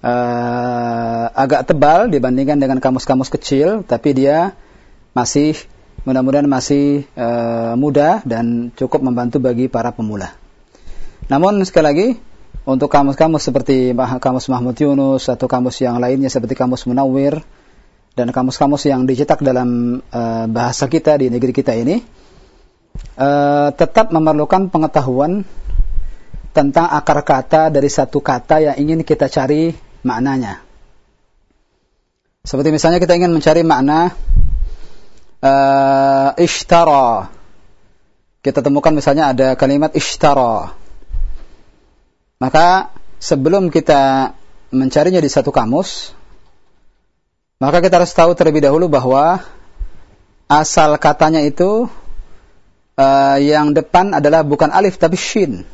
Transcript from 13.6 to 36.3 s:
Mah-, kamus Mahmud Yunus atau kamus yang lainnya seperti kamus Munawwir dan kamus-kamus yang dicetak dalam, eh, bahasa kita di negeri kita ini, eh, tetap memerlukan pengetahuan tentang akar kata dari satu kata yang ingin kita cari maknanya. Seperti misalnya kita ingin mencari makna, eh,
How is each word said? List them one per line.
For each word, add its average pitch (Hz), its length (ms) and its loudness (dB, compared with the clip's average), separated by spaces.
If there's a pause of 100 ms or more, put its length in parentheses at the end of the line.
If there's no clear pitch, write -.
Mah-, 127 240 -4
kamus 127 320 -2
Mahmud 123 240 -4
Yunus 139 480 0
atau 123 240 -4
kamus 127 320 -4
yang 120 160 -2
lainnya 131 320 -2
seperti 120 240 -4
kamus 127 320 -4
Munawwir 139 560 -2 (720)
dan 120 160 -4
kamus-kamus 135 560 -2
yang 127 240 0
dicetak 143 320 0
dalam, 123 640 -2
eh, 113 400 -6
bahasa 120 400 -4
kita 151 320 0
di 131 160 0
negeri 123 160 -2
kita 123 240 -2
ini, 120 240 -2 (1200)
eh, 143 560 2
tetap 175 400 2
memerlukan 160 560 0
pengetahuan 151 800 -2 (1040)
tentang 151 400 2
akar 147 320 0
kata 151 480 2
dari 143 160 2
satu 139 320 -2
kata 147 400 0
yang 143 160 0
ingin 156 240 0
kita 147 320 0
cari 151 400 0 (320)
maknanya. 127 560 -4 (1800)
Seperti 139 240 -2
misalnya 165 320 2
kita 175 160 2
ingin 180 160 2
mencari 160 320 2
makna, 156 480 2 (1200)
eh, 135 920 2 (120)